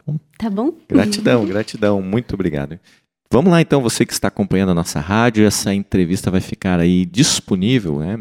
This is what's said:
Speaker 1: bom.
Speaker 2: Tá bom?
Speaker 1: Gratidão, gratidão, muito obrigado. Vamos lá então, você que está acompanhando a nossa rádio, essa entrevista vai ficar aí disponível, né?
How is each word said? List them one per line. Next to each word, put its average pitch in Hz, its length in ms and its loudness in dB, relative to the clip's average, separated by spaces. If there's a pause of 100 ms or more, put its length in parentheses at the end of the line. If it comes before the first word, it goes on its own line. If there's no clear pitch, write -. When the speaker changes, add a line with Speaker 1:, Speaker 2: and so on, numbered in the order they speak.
Speaker 1:
bom. 151 140 -6 (180)
Speaker 2:
Tá 226 120 -4
bom? 233 240 -2 (140)
Speaker 1:
Gratidão, 107 580 2
gratidão, 104 580 -2
muito 104 320 -4
obrigado. 78 440 -4 (540)
Vamos 160 160 6
lá 170 120 6
então, 147 200 2
você 113 240 0
que - 60 -6
está - 160 -4
acompanhando 95 440 0
a 87 40 0
nossa 85 240 -4
rádio, 107 460 2
essa 101 280 0
entrevista 95 560 -2
vai 92 120 0
ficar 90 400 -2
aí 90 240 2
disponível, 95 920 -2
né? 95 220 -6